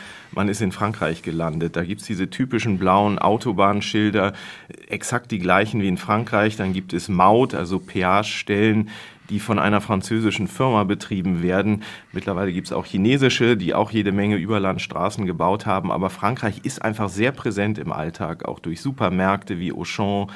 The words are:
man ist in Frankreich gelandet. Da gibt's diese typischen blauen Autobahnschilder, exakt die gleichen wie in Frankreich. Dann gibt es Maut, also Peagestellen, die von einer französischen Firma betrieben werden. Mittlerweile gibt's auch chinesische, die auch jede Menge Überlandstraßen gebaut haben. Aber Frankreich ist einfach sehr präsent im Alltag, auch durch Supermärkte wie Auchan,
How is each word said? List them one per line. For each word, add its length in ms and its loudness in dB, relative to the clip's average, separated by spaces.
man 160 0
ist 140 -2
in 100 0
Frankreich 500 -2
gelandet. 540 -2
Da 80 0
gibt's 220 -8
diese 240 -4
typischen 480 -2
blauen 420 4
Autobahnschilder, 1120 2
exakt 440 -4
die 80 -2
gleichen 420 2
wie 80 2
in 80 0
Frankreich. 580 2
Dann 160 -2
gibt 220 -6
es 160 -4
Maut, 460 6
also 240 -2
Peagestellen, 1080 2
die 120 -2
von 180 0
einer 220 4
französischen 640 0
Firma 380 2
betrieben 560 -2
werden. 420 2
Mittlerweile 400 -4
gibt's 180 -6
auch 140 -4
chinesische, 720 4
die 160 0
auch 180 0
jede 220 0
Menge 240 2
Überlandstraßen 880 -2
gebaut 400 0
haben. 260 0
Aber 180 0
Frankreich 540 -4
ist 180 -6
einfach 280 -2
sehr 240 0
präsent 440 -2
im 140 -6
Alltag, 560 -6
auch 120 -8
durch 200 -6
Supermärkte 800 0
wie 140 -4
Auchan, 640 -2